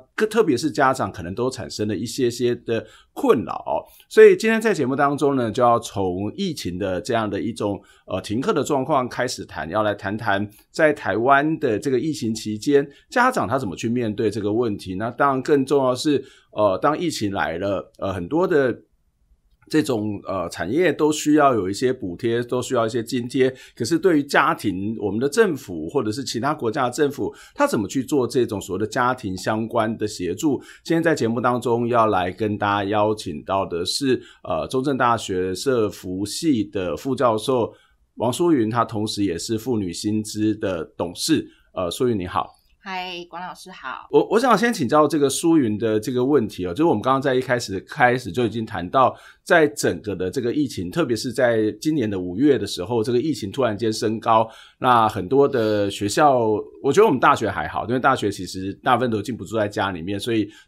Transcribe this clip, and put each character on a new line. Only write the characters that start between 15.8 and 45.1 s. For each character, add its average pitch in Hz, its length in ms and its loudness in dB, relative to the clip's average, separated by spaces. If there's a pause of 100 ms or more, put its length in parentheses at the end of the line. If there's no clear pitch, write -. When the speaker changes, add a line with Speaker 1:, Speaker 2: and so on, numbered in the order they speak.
Speaker 1:
要 127 80 2
的 123 40 -2
是， 139 280 0 (280)
呃， 101 260 2
当 147 200 0
疫 170 120 -4
情 101 240 -4
来 82 240 -2
了， 98 420 -4
呃， 95 140 -4
很 90 140 -6
多 170 200 0
的 139 280 2 (920)
这 156 140 2
种， 107 460 -2
呃， 87 220 -4
产 87 220 -6
业 156 220 2
都 151 180 2
需 151 220 0
要 143 200 6
有 95 140 0
一 98 60 -2
些 127 180 0
补 95 240 -8
贴， 117 280 -2
都 123 180 -2
需 127 140 -4
要 113 100 2
一 110 40 -2
些 117 140 -2
津 120 240 -4
贴。 131 260 2 (220)
可 - 80 -6
是 160 140 2
对 160 220 4
于 139 40 2
家 151 300 2
庭， 101 480 -4
我 104 80 -2
们 104 100 -2
的 135 80 0
政 196 300 2
府 82 320 -10
或 135 140 0
者 107 80 -4
是 127 120 -6
其 113 160 -6
他 139 140 0
国 123 180 -4
家 131 140 -2
的 123 60 -2
政 143 200 0
府， 101 220 -6 (220)
他 - 100 0
怎 139 140 0
么 98 80 -2
去 131 180 -4
做 127 220 0
这 123 180 0
种 101 160 -4
所 92 160 -6
谓 - 20 -6
的 107 60 -2
家 123 280 0
庭 98 220 -8
相 110 320 -4
关 110 300 -2
的 104 100 -4
协 90 280 -6
助？ 139 260 -2 (220)
今 165 100 -2
天 165 80 2
在 160 140 2
节 117 120 0
目 117 140 -2
当 123 180 0
中 120 280 0
要 117 180 4
来 92 260 0
跟 104 260 -2
大 104 100 -2
家 101 200 0
邀 107 280 2
请 80 280 -10
到 95 220 -2
的 85 180 -4
是， 131 380 0 (220)
呃， 78 240 -4
中 131 160 -2
正 139 120 0
大 120 220 2
学 92 380 -2
社 113 340 0
福 92 360 -8
系 123 400 0
的 90 300 -4
副 135 200 -4
教 117 200 2
授 113 380 0 (440)
王 120 140 0
淑 175 220 2
云， 110 160 2
她 117 160 0
同 107 200 -4
时 104 180 -4
也 87 120 0
是 110 220 -4
妇 120 220 -2
女 90 120 -4
新 104 320 -2
知 107 320 -2
的 90 300 -4 (100)
董 87 200 -6
事。 - 340 0 (240)
呃， 90 160 -4
淑 127 180 -2
云 113 100 0
你 90 100 -6
好。 92 240 -4 (360)
Speaker 2:
嗨， 185 400 -10
管 170 140 -14
老 175 100 -12
师 - 200 -20
好。 - 400 -14
Speaker 1:
我， 147 180 2
我 208 100 2
想 240 160 4
先 240 160 2
请 151 160 -2
教 151 200 4
这 156 100 -2